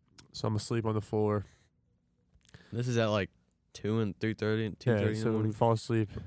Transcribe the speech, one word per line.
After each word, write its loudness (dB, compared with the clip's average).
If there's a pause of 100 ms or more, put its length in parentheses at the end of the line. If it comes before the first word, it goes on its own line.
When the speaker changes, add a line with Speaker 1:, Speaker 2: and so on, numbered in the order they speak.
(320)
Speaker 1:
So -6
I'm 0
asleep -2
on 0
the 0
floor. 0 (1300)
Speaker 2:
This -4
is 2
at, 4
like, 0 (440)
two -2
and -2
three -2
thirty, -2 (120)
two 2
thirty 4
Speaker 1:
Yeah, 2
Speaker 2:
in -2
the -4
Speaker 1:
so 0
we 2
Speaker 2:
morning. 0
Speaker 1:
fall 4
asleep. 0 (180)